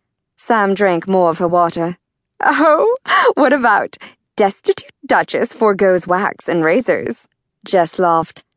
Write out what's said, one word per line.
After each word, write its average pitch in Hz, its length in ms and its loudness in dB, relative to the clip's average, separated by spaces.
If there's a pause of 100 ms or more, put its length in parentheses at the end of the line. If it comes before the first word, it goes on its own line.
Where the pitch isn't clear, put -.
(380)
Sam 208 340 0
drank 185 340 0
more 185 220 2
of 165 80 -2
her 180 120 -2
water. 170 500 -2 (440)
Oh, 311 540 2 (380)
what 262 180 2
about 233 460 0 (380)
Destitute - 540 -2 (140)
Duchess 190 480 -2
foregoes 196 540 0
wax 180 420 -4
and 175 160 -2
razors? 160 640 -2 (340)
Jess 170 360 -2
laughed. 170 440 0 (140)